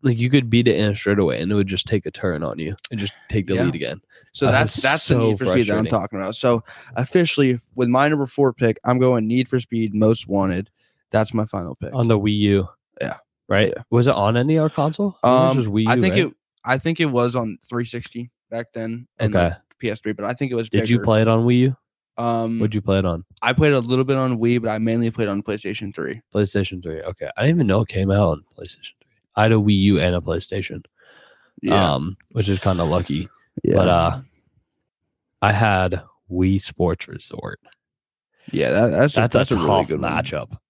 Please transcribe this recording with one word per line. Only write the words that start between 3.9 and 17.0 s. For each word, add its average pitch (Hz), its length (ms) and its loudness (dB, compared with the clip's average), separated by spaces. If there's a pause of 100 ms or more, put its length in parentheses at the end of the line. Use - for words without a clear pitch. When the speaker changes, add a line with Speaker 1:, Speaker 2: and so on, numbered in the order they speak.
Speaker 2:
So - 120 -2
Speaker 1:
That 127 60 4
Speaker 2:
that's, 127 240 0
Speaker 1:
was - 80 -4
Speaker 2:
that's 143 240 2
the - 80 2
Speaker 1:
so 120 40 2 (100)
Speaker 2:
Need 104 100 0
for 127 60 -4
Speed 104 220 2
that 101 100 0
I'm 110 80 0
Speaker 1:
frustrating. - 60 -4
Speaker 2:
talking 101 280 -4
about. 95 160 -6
So 120 280 0 (320)
officially, 131 640 2 (160)
with 123 140 0
my 127 220 4
number 143 180 -2
four 131 260 2
pick, 113 300 0
I'm 123 160 0
going 127 260 2
Need 123 240 0
for 127 120 0
Speed 113 340 -4
Most 107 320 2
Wanted. 95 420 -2 (400)
That's 107 240 -2
my 110 120 -2
final 87 300 -8
pick. - 180 -12
Speaker 1:
On 123 160 0
the 110 100 4
Wii 104 180 0
U. 101 300 2 (340)
Speaker 2:
Yeah. - 140 -6 (320)
Speaker 1:
Right? 98 280 2
Speaker 2:
Yeah. - 140 -14
Speaker 1:
Was 120 180 4
it 139 60 2
on 107 240 0
any 151 220 2
other 156 100 2
console? 160 540 -4
I - 40 4
think 123 60 6
it 127 60 6
was 131 120 4
Speaker 2:
Um, 131 120 2
Speaker 1:
just 107 100 -4
Wii 110 140 2
Speaker 2:
I 120 80 2
Speaker 1:
U, 127 60 2
Speaker 2:
think 185 140 2
Speaker 1:
right? 185 120 2
Speaker 2:
it, - 60 -10 (320)
I 127 120 0
think 165 220 -2
it 170 60 2